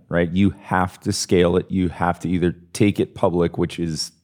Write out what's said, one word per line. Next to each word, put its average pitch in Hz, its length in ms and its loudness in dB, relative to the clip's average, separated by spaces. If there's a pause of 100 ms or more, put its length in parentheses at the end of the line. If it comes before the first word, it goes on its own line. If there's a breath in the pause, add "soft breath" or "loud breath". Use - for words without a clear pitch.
right? 85 220 0
You 95 200 2 (100)
have 92 400 -2
to 104 100 -4
scale 87 460 2
it. - 120 -2
You 92 200 -2
have 87 320 -2
to 85 80 -4
either 87 260 0 (180)
take 104 260 2
it 95 140 -2
public, 85 440 0
which 90 220 -4
is 80 320 -6 (120)